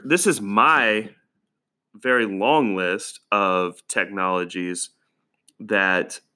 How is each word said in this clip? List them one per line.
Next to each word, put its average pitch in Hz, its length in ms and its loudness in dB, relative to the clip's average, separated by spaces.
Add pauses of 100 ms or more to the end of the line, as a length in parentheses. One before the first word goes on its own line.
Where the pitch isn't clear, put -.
this 165 220 0
is 156 120 2
my 110 680 2 (840)
very 120 320 0
long 107 500 0
list 92 440 -4 (120)
of 92 560 0
technologies 90 1040 -4 (680)
that 95 600 0 (160)